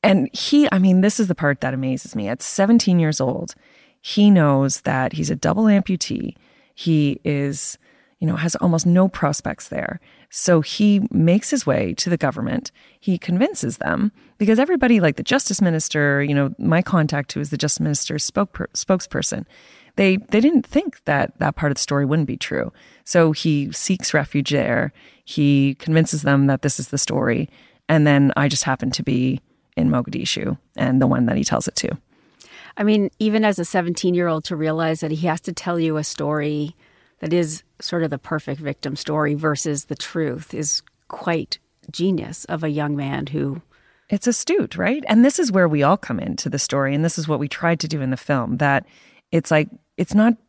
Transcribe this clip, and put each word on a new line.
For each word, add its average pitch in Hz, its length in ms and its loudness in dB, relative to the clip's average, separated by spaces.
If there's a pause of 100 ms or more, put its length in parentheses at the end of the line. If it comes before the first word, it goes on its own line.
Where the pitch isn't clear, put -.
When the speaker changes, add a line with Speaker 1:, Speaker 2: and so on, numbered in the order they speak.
Speaker 1:
And 190 320 4
he, 294 380 4
I 190 80 2
mean, 185 200 6
this 208 200 2
is 202 80 2
the 175 60 0
part 143 260 0
that 131 120 -2
amazes 131 440 -4
me. 101 100 -4
At 110 160 -6
seventeen 196 560 4
years 156 220 2
old, 131 340 -4 (460)
he - 280 4
knows 139 520 4
that 131 320 -2
he's 156 180 -4
a 160 60 -2
double 180 280 0
amputee. - 720 0 (400)
He 151 500 0
is, 143 540 -4 (400)
you 170 80 -2
know, 160 100 0
has 165 200 -2
almost 165 280 0
no 180 240 4
prospects - 600 -4
there. - 320 -6 (280)
So 170 340 2
he 202 500 2
makes 170 380 2
his 269 140 -2
way 101 300 -2
to - 160 -4
the 175 60 2
government. - 560 -4 (260)
He 185 200 -2
convinces 180 600 -2
them, 82 320 -2 (260)
because 220 220 4
everybody, 262 400 4
like 170 160 2
the - 80 -8
justice 254 400 0
minister, 147 640 0
you 143 100 0
know, 139 240 0
my 165 240 2
contact 151 500 0
who 147 80 -6
is 143 100 -6
the 147 60 -4
justice 147 220 -2
minister's 151 460 -2
spokesper-, - 500 -4
spokesperson, - 720 -2 (480)
they, 190 220 2
they 208 240 0
didn't 285 260 4
think - 380 -4
that - 340 -2
that 147 160 -2
part 147 160 -2
of 139 60 -2
the - 60 -4
story 143 220 0
wouldn't 147 220 0
be 127 100 -6
true. - 360 -6 (320)
So 165 260 4
he 147 400 0
seeks - 420 -4
refuge 143 380 0
there. 120 420 0 (320)
He 139 540 2
convinces 160 440 0
them 139 260 4
that 135 140 0
this 143 180 -2
is 135 80 -6
the 139 100 -4
story. - 500 -2 (400)
And 151 180 4
then 139 300 6
I 139 120 2
just 127 160 -2
happen 131 260 -2
to - 140 -6
be 131 360 -2 (360)
in 120 120 2
Mogadishu - 680 -4 (180)
and 131 240 0
the 135 60 4
one 123 200 2
that 123 100 0
he 139 80 0
tells - 240 -2
it - 80 -8
to. - 200 -4 (800)
Speaker 2:
I 208 60 -6
mean, 208 280 2 (100)
even 220 240 0
as 202 160 0
a 170 40 -2
seventeen-year-old, 175 800 -2
to 175 120 -6
realize 156 420 -2
that 151 140 -6
he 160 160 -2
has 160 140 -2
to 180 100 -8
tell 175 260 -4
you 160 180 0
a 151 60 -4
story 151 720 -4 (460)
that 156 120 -4
is 165 300 -2 (180)
sort 170 220 -4
of 156 80 -2
the 139 80 -6
perfect 147 420 -8
victim 143 360 -8
story 151 380 -2
versus 147 520 -4
the 147 80 -8
truth 151 580 -6
is - 300 -6 (260)
quite - 500 -6 (320)
genius 175 540 -4
of 160 180 -6
a 156 60 -4
young 147 280 -2
man 139 320 -6
who 139 340 -4 (460)
Speaker 1:
It's - 180 -2
astute, 277 500 -2
right? 220 320 -2
And 226 160 8
this 285 140 4
is 294 120 0
where 185 180 4
we 151 140 2
all 160 140 4
come - 240 -6
into - 300 -6
the 143 80 -4
story, 139 360 -2
and 151 100 0
this 170 140 -2
is 156 80 -4
what 151 120 -2
we 143 100 -4
tried 170 320 -2
to 160 80 -6
do 151 120 -4
in 131 100 -4
the 131 60 -2
film, 123 420 -2
that 139 260 2 (480)
it's 165 180 0
like, 156 200 2 (260)
it's - 180 -4
not 220 200 6 (140)